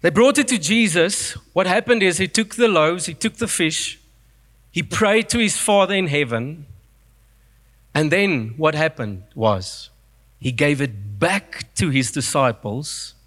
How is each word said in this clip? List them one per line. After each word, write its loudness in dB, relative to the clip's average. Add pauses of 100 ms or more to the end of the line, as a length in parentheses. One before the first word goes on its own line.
They 2
brought 4
it 0
to 0
Jesus. 0 (200)
What 2
happened 2
is 2
he 0
took -2
the 2
loaves, 2
he -8
took -4
the -4
fish, -2 (720)
he -4
prayed 2
to -2
his 0
Father 4
in 0
heaven, -4 (1300)
and 2
then 0
what 0
happened -4 (120)
was -2 (500)
he -4
gave 0
it -6
back -4
to 0
his 0
disciples -4 (120)